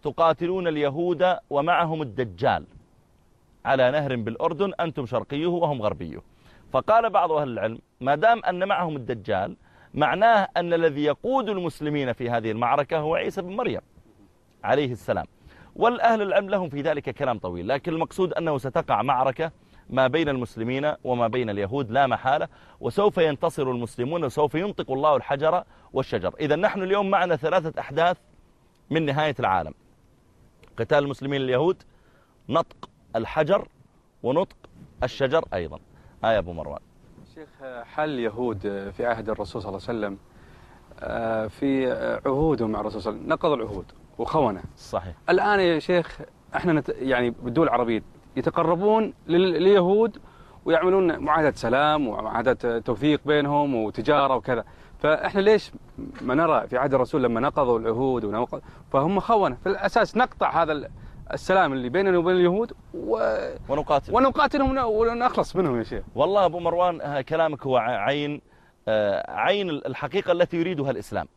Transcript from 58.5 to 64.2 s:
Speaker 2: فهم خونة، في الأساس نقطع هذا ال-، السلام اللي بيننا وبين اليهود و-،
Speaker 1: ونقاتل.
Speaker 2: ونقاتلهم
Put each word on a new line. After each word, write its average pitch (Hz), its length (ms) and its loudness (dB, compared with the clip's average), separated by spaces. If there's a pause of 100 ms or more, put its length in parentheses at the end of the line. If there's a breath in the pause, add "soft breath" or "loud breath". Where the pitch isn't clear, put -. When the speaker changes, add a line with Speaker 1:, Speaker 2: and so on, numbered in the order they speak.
Speaker 2:
فهم 165 280 2
خونة، 190 440 2
في 185 60 -2
الأساس 196 480 0
نقطع 170 460 0
هذا 156 80 -2
ال-، 147 180 -4 (440 loud breath)
السلام 175 400 2
اللي 123 160 -4
بيننا 185 280 2
وبين 175 180 2
اليهود 185 380 2 (200)
و-، 220 560 -2 (200)
Speaker 1:
ونقاتل. 147 460 0
Speaker 2:
ونقاتلهم 269 540 4